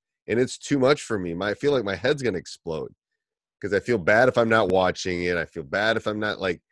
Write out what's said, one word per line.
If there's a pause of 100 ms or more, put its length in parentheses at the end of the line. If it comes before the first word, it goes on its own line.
(280)
and
it's
too
much
for
me.
My,
I
feel
like
my
head's
gonna
explode (680)
'cause
I
feel
bad
if
I'm
not
watching
it.
I
feel
bad
if
I'm
not,
like, (100)